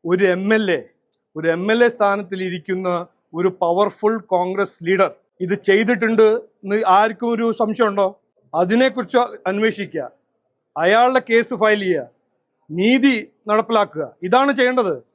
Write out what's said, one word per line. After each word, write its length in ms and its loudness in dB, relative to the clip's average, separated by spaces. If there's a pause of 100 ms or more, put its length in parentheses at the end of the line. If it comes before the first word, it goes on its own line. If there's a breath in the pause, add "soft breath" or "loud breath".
ഒരു 180 2 (120)
എം 180 0
എൽ 180 0
എ, 100 -2 (540)
ഒരു 200 -4
എം 160 -4
എൽ 120 2
എ 120 4
സ്ഥാനത്തിൽ 480 -2
ഇരിക്കുന്ന 460 -6 (440)
ഒരു 160 0 (120)
പവർഫുൾ 540 0 (180)
കോൺഗ്രസ് 440 -2 (100)
ലീഡർ 240 2 (300)
ഇത് 140 -2 (120)
ചെയ്തിട്ടുണ്ട് 600 2 (360)
എന്ന് 140 -4 (220)
ആർക്കും 340 -2
ഒരു 260 -2
സംശയമുണ്ടോ? 480 0 (540)
അതിനെക്കുറിച്ച് 560 0 (340)
അന്വേഷിക്കുക, 540 -4 (760)
അയാളുടെ 460 4
കേസ് 320 2
ഫയൽ 180 2
ചെയ്യുക, 280 -4 (640)
നീതി 440 2 (340)
നടപ്പിലാക്കുക, 560 0 (220)
ഇതാണ് 320 4
ചെയ്യേണ്ടത്. 360 0 (200)